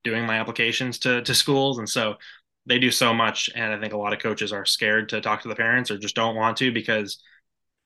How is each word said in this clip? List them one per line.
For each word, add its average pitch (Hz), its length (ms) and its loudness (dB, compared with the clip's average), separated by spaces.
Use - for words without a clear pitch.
doing 117 220 -2
my 110 140 0
applications 117 600 -2
to, 123 220 0
to 120 120 -2
schools. 135 440 2
And 107 120 -8
so 110 260 0
they 123 140 4
do 123 120 6
so 117 220 4
much. 113 420 0
And 110 180 -2
I 101 60 -6
think 107 140 -6
a 104 40 -4
lot 104 160 -2
of 101 60 -4
coaches 107 340 -2
are 98 120 -6
scared 107 440 2
to 107 120 -4
talk 107 200 -2
to - 60 -12
the 107 80 -6
parents 120 360 2
or 101 60 -2
just 104 180 -6
don't 113 200 2
want 110 220 0
to 127 140 2
because 107 500 -2